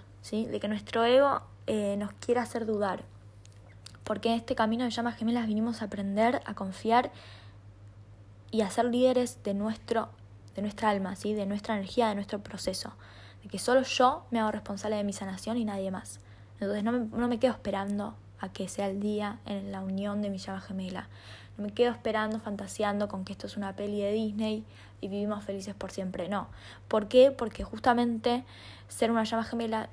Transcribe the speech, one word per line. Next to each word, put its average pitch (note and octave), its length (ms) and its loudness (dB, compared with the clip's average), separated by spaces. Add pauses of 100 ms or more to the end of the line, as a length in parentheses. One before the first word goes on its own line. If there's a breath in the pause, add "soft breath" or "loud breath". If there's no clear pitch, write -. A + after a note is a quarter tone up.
(200)
¿sí? A3 260 -2
De G3+ 140 -2
que G3+ 80 -2
nuestro G#3+ 360 0
ego, C4+ 380 6 (240)
eh, G3+ 300 2
nos G3+ 180 -4
quiera B3 280 2
hacer A3+ 240 -4
dudar, G3+ 380 0 (1000)
porque G#3+ 260 0
en A#3 60 4
este A#3 180 -2
camino A3+ 300 2
de A#3+ 60 0
llamas A#3 260 -2
gemelas A#3 300 0
vinimos A3 360 0
a G#3+ 40 -4
aprender G3+ 580 2
a G#3+ 100 -6
confiar A3 560 2 (1400 loud breath)
y A3 100 2
a G3 100 2
ser A#3+ 160 2
líderes B3 580 4
de G3 100 0
nuestro, A3 560 -2 (440)
de G3 80 -6
nuestra G#3 280 0
alma, F#3+ 260 0
¿sí? G#3 160 -2
De G#3 140 -2
nuestra G#3 280 -2
energía, G#3 340 2
de G#3 60 0
nuestro G3+ 260 -4
proceso, - 520 -6 (500 loud breath)
de G3+ 60 -16
que G3 100 -8
solo B3+ 240 6
yo C4 480 4
me A#3 100 2
hago G#3+ 100 2
responsable G#3+ 460 -4
de G#3 80 0
mi G3 100 -2
sanación G3 420 -6
y A#3 80 0
nadie G3 260 -4
más. - 300 -10 (400 loud breath)
Entonces G3+ 240 0
no A#3 80 2
me, B3 60 2
no A#3 300 0
me A#3+ 100 0
quedo B3 140 4
esperando G3+ 640 -2 (240)
a F#3+ 120 -6
que F#3+ 180 -6
sea G3+ 200 -2
el G3 120 -2
día G#3 460 -2
en G3 260 -6
la F#3+ 80 -6
unión G3 400 -2
de G#3 80 0
mi G3 80 -2
llama F#3+ 240 -6
gemela. F#3 480 -6 (480 loud breath)
No G3+ 80 -6
me G3+ 80 -6
quedo A#3+ 180 6
esperando, A3 480 0
fantaseando G3+ 720 -2
con F#3+ 160 -6
que G3 80 -8
esto G3 140 -8
es G3 100 -12
una G3 180 -4
peli G3+ 280 -2
de G3+ 100 2
Disney G#3+ 540 0 (340 loud breath)
y G3+ 80 -4
vivimos G3+ 340 -2
felices G3 320 -6
por F#3+ 160 -8
siempre. F#3 380 -4
No. G3+ 200 -2 (380 loud breath)
¿Por G#3+ 220 2
qué? B3+ 220 12
Porque A3 340 -4
justamente A#3+ 800 4 (440 loud breath)
ser A3+ 220 2
una A3+ 140 4
llama A3+ 200 0
gemela A3+ 480 -2